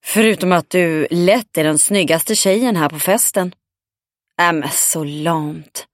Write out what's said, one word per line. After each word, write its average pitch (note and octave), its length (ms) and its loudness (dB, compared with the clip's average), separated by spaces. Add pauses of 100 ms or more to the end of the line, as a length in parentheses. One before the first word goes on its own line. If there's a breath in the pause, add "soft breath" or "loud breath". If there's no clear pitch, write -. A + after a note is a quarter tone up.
"Förutom G3+ 460 0
att E3+ 180 2
du E3 420 0
lätt F#3 460 0
är D#3 60 0
den D3+ 160 0
snyggaste F3 560 0
tjejen G#3+ 400 2
här D3+ 140 0
på D#3 100 -10
festen." F#3 560 0 (880)
"Äh, F3 120 4
men C#3+ 160 -4
så - 340 -2
lamt. D3+ 920 -6